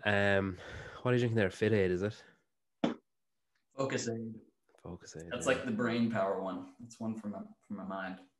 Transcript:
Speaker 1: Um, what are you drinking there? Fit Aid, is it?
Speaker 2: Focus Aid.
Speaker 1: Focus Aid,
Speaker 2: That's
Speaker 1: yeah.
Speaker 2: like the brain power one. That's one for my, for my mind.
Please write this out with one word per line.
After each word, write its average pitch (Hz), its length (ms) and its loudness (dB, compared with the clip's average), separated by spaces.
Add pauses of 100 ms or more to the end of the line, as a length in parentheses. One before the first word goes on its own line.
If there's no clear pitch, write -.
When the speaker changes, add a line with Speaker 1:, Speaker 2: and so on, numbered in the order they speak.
Speaker 1:
Um, 101 540 4 (440)
what 123 100 2
are - 20 4
you 120 60 4
drinking 117 160 2
there? 98 140 4
Fit 107 220 2
Aid, 95 180 4
is 90 120 2
it? 107 200 -4 (1500)
Speaker 2:
Focus 123 340 0
Aid. 113 260 -4 (480)
Speaker 1:
Focus - 340 -14
Aid, 85 180 -8
Speaker 2:
That's - 120 -4
Speaker 1:
yeah. - 0 -
Speaker 2:
like 131 200 2
the 117 60 -2
brain 117 380 2
power 95 320 0
one. 92 380 -6
That's - 200 -16
one 110 160 -4
for 104 120 -8
my, 98 120 -8 (260)
for 104 80 -8
my 95 100 -8
mind. 95 360 -6 (200)